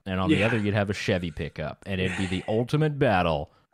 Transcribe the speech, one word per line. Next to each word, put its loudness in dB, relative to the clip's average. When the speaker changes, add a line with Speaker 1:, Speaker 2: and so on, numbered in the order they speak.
Speaker 1:
and -2
on 2
the 4
Speaker 2:
Yeah. 2
Speaker 1:
other, 0
you'd 0
have 2
a -4
Chevy -2
pickup, -8
and -4
it'd 0
be 0
the -2
Speaker 2:
<laughs> -6
Speaker 1:
ultimate 0
battle 2